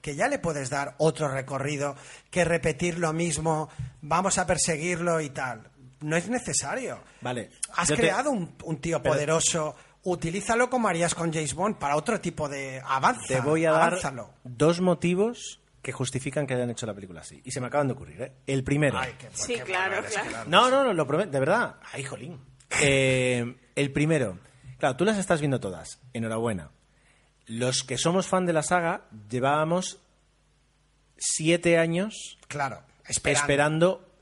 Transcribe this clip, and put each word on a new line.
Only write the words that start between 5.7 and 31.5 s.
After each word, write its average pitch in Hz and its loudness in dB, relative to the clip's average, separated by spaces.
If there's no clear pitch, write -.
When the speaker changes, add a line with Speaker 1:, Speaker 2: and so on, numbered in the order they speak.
Speaker 1:
No 151 0
es 175 0
necesario. 180 -4
Speaker 2:
Vale, 123 -6
Speaker 1:
Has 175 0
Speaker 2:
yo 151 4
te 233 2
Speaker 1:
creado 220 2
un, 196 -4
un 160 -4
tío 160 -2
Speaker 2:
pero 151 2
Speaker 1:
poderoso. 151 0
Utilízalo 196 0
como 240 2
harías 170 0
con 170 -2
James 151 -4
Bond 190 -2
para 143 -2
otro 190 -2
tipo 156 -4
de 135 -8
avanza, 135 2
Speaker 2:
Te 131 0
voy 156 2
a 160 6
dar 160 6
Speaker 1:
avánzalo. 139 -6
Speaker 2:
dos 147 2
motivos 180 0
que 127 -10
justifican 135 -4
que 131 -4
hayan 123 -2
hecho 117 -8
la 107 -6
película 92 -16
así. 73 -20
Y 131 -12
se - -6
me 160 -6
acaban 147 2
de 123 0
ocurrir, 78 -12
¿eh? 135 -10
El 135 0
primero. 143 2
Speaker 1:
Ay, 127 -6
qué 117 -18
bu-, - -20
Speaker 3:
Sí, 240 -4
Speaker 1:
qué 233 -6
Speaker 3:
claro, 190 -2
Speaker 1:
bueno 190 -2
eres, - -6
Speaker 3:
claro. 208 -4
Speaker 1:
Gerardo. 117 -8
Speaker 2:
No, 226 8
no, 269 4
no, 247 2
lo 156 2
prometo, 156 0
de 139 0
verdad. 185 2
Ay, 139 -8
jolín. 131 -12
Eh, 131 4
el 143 2
primero. 143 2
Claro, 139 0
tú 175 2
las 214 2
estás 180 0
viendo 139 0
todas. 87 -10
Enhorabuena. 110 -4
Los 127 -2
que 123 -6
somos 175 0
fan 185 2
de 175 2
la 156 0
saga 175 0
llevábamos 151 0
siete 170 4